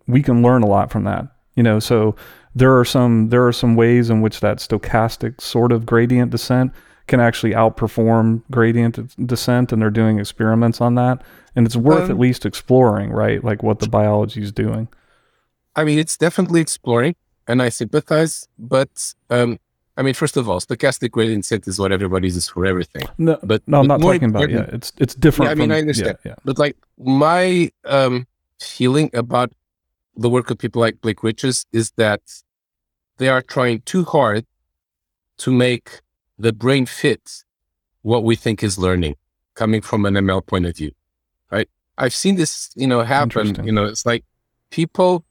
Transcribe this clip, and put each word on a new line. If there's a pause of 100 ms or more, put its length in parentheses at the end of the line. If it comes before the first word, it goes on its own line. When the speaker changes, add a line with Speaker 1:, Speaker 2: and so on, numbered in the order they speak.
Speaker 1:
we
can
learn
a
lot
from
that, (260)
you
know,
so (360)
there
are
some,
there
are
some
ways
in
which
that
stochastic
sort
of
gradient
descent (340)
can
actually
outperform
gradient
d-,
descent,
and
they're
doing
experiments
on
that. (320)
And
it's
worth
Speaker 2:
Um,
Speaker 1:
at
least
exploring,
right?
Like,
what
the
biology
is
doing. (880)
Speaker 2:
I
mean,
it's
definitely
exploring, (320)
and
I
sympathize, (100)
but, (160)
um, (360)
I
mean,
first
of
all,
stochastic
gradient
descent
is
what
everybody
uses
for
everything. (100)
Speaker 1:
No,
Speaker 2:
But,
Speaker 1:
no,
I'm
Speaker 2:
but
Speaker 1:
not
Speaker 2:
more
Speaker 1:
talking
about,
yeah,
Speaker 2:
important
Speaker 1:
it's,
it's
different
Speaker 2:
Yeah,
I
mean,
Speaker 1:
from,
Speaker 2:
I
understand.
Speaker 1:
yeah,
yeah.
Speaker 2:
But,
like, (220)
my, (140)
um, (320)
feeling
about (640)
the
work
of
people
like
Blake
Richards
is
that (960)
they
are
trying
too
hard (920)
to
make (380)
the
brain
fit (580)
what
we
think
is
learning, (400)
coming
from
an
M
L
point
of
view, (600)
right? (280)
I've
seen
this,
you
know,
happen.
Speaker 1:
Interesting.
Speaker 2:
You
know,
it's
like (460)
people,